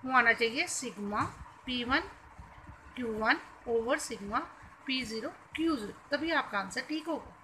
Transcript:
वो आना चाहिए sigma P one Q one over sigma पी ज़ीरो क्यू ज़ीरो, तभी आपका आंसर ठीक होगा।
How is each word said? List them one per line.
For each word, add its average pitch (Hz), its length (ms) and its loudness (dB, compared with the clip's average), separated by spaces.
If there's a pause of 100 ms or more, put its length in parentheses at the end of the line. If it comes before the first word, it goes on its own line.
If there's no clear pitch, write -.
वो 262 120 6
आना 233 160 8
चाहिए 240 340 2
sigma 208 560 -4 (420)
P 247 180 -2
one 262 160 2 (960)
Q 247 120 -4
one 220 300 4 (320)
over 233 300 2
sigma 208 400 -4 (460)
पी 262 180 0
ज़ीरो 220 260 -6
क्यू 320 460 0
ज़ीरो, 220 420 -4
तभी 320 140 0
आपका 247 280 0
आंसर 190 220 -4
ठीक 311 260 -6
होगा। - 360 -4